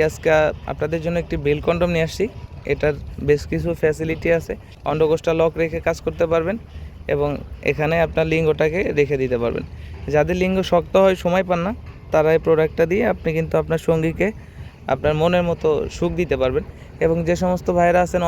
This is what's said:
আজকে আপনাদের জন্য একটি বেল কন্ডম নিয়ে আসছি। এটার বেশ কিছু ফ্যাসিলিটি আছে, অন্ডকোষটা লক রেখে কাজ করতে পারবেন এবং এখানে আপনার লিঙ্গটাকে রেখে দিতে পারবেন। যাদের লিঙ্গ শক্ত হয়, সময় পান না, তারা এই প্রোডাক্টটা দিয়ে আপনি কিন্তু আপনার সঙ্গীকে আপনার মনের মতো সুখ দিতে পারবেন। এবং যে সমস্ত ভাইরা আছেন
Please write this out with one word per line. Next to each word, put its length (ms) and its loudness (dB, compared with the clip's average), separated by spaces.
আজকে 280 0
আপনাদের 360 -4
জন্য 160 -2
একটি 180 -4
বেল 240 0
কন্ডম 300 2
নিয়ে 180 2
আসছি। 160 -2
এটার 220 0
বেশ 180 4
কিছু 280 -2
ফ্যাসিলিটি 580 -2
আছে, 200 0
অন্ডকোষটা 500 2
লক 220 2
রেখে 240 -2
কাজ 200 -2
করতে 260 -2
পারবেন 300 0
এবং 140 0
এখানে 320 0
আপনার 200 0
লিঙ্গটাকে 540 0
রেখে 180 2
দিতে 220 0
পারবেন। 260 -2
যাদের 280 2
লিঙ্গ 260 0
শক্ত 340 0
হয়, 280 6
সময় 200 2
পান 220 -2
না, 60 -4
তারা 220 4
এই 140 4
প্রোডাক্টটা 400 2
দিয়ে 260 0
আপনি 200 -4
কিন্তু 300 -2
আপনার 260 -2
সঙ্গীকে 400 0
আপনার 260 0
মনের 360 2
মতো 180 0
সুখ 160 0
দিতে 240 0
পারবেন। 280 0
এবং 240 2
যে 120 2
সমস্ত 340 -2
ভাইরা 320 4
আছেন 260 0